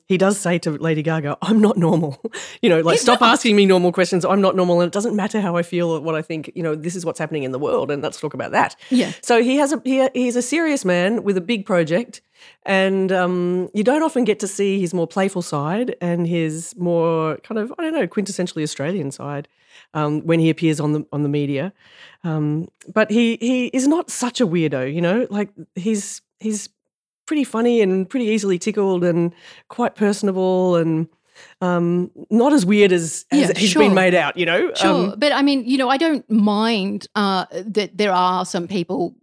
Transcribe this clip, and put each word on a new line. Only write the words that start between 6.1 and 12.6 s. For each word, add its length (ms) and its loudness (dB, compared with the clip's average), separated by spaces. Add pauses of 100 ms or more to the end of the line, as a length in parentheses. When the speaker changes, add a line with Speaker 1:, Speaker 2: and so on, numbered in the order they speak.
Speaker 1:
I 60 -4
think. 340 -8
You 80 -6
know, 120 -2
this 200 -8
is 100 -10
what's 140 -6
happening 240 -6
in 80 -6
the 80 -6
world, 320 -2
and 100 -4
let's 200 -8
talk 120 -8
about 180 -8
that." 260 0 (120)
Speaker 2:
Yeah. 220 0 (100)
Speaker 1:
So 220 2
he 140 2
has 160 0
a, 100 -4
he, 300 2
he's 240 -2
a 40 2
serious 440 -2
man 380 0
with 120 0
a 60 0
big 240 -4
project, 560 -2 (440)